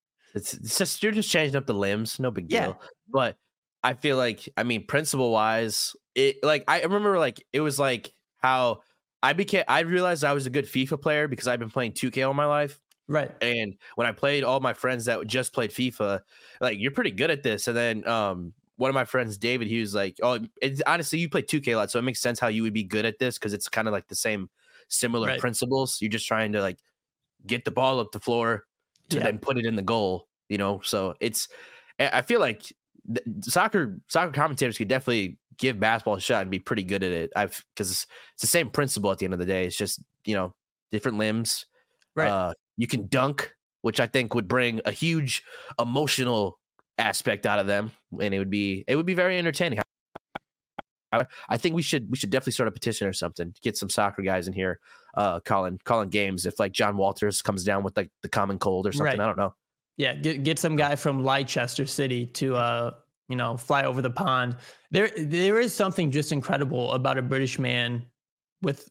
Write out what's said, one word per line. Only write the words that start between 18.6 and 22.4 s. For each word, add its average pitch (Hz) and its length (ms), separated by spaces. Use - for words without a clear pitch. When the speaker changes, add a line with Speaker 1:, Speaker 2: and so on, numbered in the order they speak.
Speaker 1:
one 127 120
of 135 60
my 127 100
friends, 113 320
David, 117 300
he 113 140
was 101 120
like, 98 300
"Oh, 123 160
it's, 135 260
honestly, 160 320
you 170 100
play 160 120
two - 180
K 127 140
a 110 40
lot, 104 140
so 120 80
it 120 40
makes 127 180
sense 120 180
how 123 80